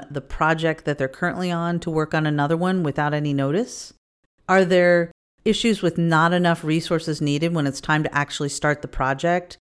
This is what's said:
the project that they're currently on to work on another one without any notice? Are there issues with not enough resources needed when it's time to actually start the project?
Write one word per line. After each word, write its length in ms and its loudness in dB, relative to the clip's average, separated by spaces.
the 120 -8
project 640 -2
that 120 -2
they're 100 -2
currently 440 -4
on 300 -2
to 100 -6
work 220 -2
on 120 0
another 300 0
one 260 0
without 320 -2
any 200 -2
notice? 600 -4
Are 160 6
there 480 4
issues 380 2
with 160 0
not 340 4
enough 320 2
resources 580 -2
needed 320 0
when 140 0
it's 140 -6
time 220 0
to 120 -4
actually 340 -2
start 320 -2
the 60 -14
project? 680 -2